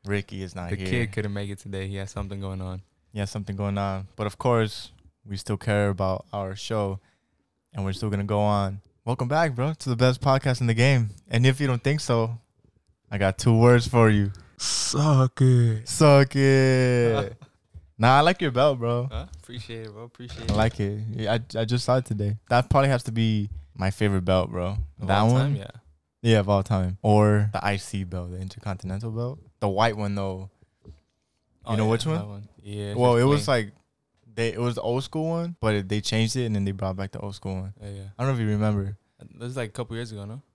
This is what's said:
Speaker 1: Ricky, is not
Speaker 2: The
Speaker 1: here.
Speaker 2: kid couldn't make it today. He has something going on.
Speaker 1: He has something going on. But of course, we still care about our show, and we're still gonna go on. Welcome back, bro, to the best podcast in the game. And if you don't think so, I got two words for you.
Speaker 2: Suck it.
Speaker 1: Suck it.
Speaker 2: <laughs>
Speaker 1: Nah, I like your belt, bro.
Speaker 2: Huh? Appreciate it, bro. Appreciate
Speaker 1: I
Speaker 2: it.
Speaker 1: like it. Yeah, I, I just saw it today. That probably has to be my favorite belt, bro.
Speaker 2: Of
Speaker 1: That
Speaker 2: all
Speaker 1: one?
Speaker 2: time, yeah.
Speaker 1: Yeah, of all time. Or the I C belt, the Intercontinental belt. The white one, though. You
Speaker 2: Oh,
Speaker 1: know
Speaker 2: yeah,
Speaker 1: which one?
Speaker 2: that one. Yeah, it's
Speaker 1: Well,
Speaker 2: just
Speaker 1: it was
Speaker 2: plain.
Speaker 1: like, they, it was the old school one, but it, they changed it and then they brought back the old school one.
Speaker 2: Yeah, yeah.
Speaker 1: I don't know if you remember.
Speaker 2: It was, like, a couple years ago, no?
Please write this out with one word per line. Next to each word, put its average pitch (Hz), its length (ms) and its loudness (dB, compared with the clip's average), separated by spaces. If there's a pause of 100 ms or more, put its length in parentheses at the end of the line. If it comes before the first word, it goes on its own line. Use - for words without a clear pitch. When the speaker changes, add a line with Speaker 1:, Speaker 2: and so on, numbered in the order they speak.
Speaker 1:
Ricky, 98 380 -4
is 90 120 -12
not 87 140 -10
Speaker 2:
The 101 80 -4
Speaker 1:
here. 95 100 -6
Speaker 2:
kid 117 260 -2
couldn't 104 200 -4
make 101 160 -8
it 98 100 -12
today. 95 280 -10
He 98 100 -8
has 98 140 -10
something 98 280 -10
going 95 220 -8
on. 92 200 -10 (300)
Speaker 1:
He 107 80 -10
has 98 120 -4
something 101 240 -8
going 101 220 -2
on. 98 380 -4
But 104 120 -6
of - 100 -8
course, 113 540 0 (340)
we 101 100 -12
still 98 220 -6
care 104 320 0
about 95 420 -2
our 98 240 -8
show, 101 460 -4 (720)
and 101 100 -6
we're 95 80 -2
still 104 180 -4
gonna 101 140 -2
go 104 160 0
on. 101 400 0 (240)
Welcome 127 240 -4
back, 151 260 0
bro, 135 200 -2
to - 160 -8
the 120 80 -2
best 127 240 2
podcast 131 400 2
in 120 60 0
the 117 60 2
game. 120 360 4 (200)
And 117 160 2
if 135 140 4
you 147 80 0
don't 123 160 -2
think 147 160 0
so, 117 380 0 (760)
I 104 60 -6
got 95 200 2
two 117 200 4
words 120 280 6
for 117 240 4
you. 101 220 2 (260)
Speaker 2:
Suck 143 840 0
it. 120 480 4
Speaker 1:
Suck 139 460 6
it. 127 1040 4
Speaker 2:
<laughs> - 60 -20 (520)
Speaker 1:
Nah, 123 180 6
I 143 40 6
like 175 200 4
your 151 100 0
belt, 135 260 4
bro. 120 340 -2
Speaker 2:
Huh? 113 140 -8 (160)
Appreciate 113 460 -14
it, 104 40 -16
bro. 107 120 -18
Appreciate 120 480 -10
Speaker 1:
I - 20 0
Speaker 2:
it. 104 40 2
Speaker 1:
like 113 220 2
it. 104 200 -2 (140)
Yeah, 110 200 -2
I, 113 280 -4
I 113 40 0
just 123 180 -2
saw 127 140 2
it 127 80 -2
today. 107 320 -4 (100)
That 123 220 2
probably 139 200 4
has 123 160 2
to 117 60 -8
be 110 380 0 (260)
my 95 140 -2
favorite 98 340 0
belt, 92 280 2
bro. 90 260 -4 (240)
Speaker 2:
Of 92 60 -6
Speaker 1:
That 95 140 2
Speaker 2:
all 113 100 4
Speaker 1:
one? 131 100 4
Speaker 2:
time, 143 140 0
yeah. 98 160 -10 (500)
Speaker 1:
Yeah, 113 200 6
of 95 60 -2
all 101 140 4
time. 95 400 -2
Or 104 520 6
the 107 120 -4
I 101 120 0
C 98 260 -8
belt, 90 300 -8
the 92 60 -10
Intercontinental 95 680 -8
belt. 117 300 -8 (220)
The 104 60 -2
white 104 300 0
one, 101 160 -4
though. 95 380 -6 (340)
You - 60 -20 (720)
Speaker 2:
Oh, 113 100 -4
Speaker 1:
know 107 100 0
Speaker 2:
yeah, 110 40 2
Speaker 1:
which 113 160 0
one? 160 120 0
Speaker 2:
that 104 100 -8
one. 101 200 -16 (140)
Yeah, 104 300 -10
it's 113 80 -6
Speaker 1:
Well, 123 160 4
Speaker 2:
just 120 60 4
Speaker 1:
it 123 40 4
was 143 200 2
Speaker 2:
plain. 120 200 0
Speaker 1:
like, 98 80 -16 (640)
they, 117 180 -2
it 110 80 -8
was 120 140 -2
the 110 60 -6
old 123 220 -2
school 160 260 -6
one, 170 300 -6
but 110 140 0
it, 98 160 -2
they 107 100 -2
changed 110 360 -2
it 127 100 -2
and 107 100 -2
then 98 100 0
they 98 80 -2
brought 95 240 -4
back 98 160 -8
the - 60 -12
old 101 140 -10
school 95 220 -8
one. 95 260 -10
Speaker 2:
Yeah, 104 80 -14
yeah. 101 120 -14 (180)
Speaker 1:
I 123 40 -2
don't 139 100 0
know 120 60 -2
if 110 80 0
you 107 60 0
remember. 104 420 0 (240)
Speaker 2:
It - 200 -20
was, 123 180 -10
like, 113 120 -6
a - 40 -20
couple 117 220 -10
years 117 160 -10
ago, 101 140 -12
no? 117 180 -14 (120)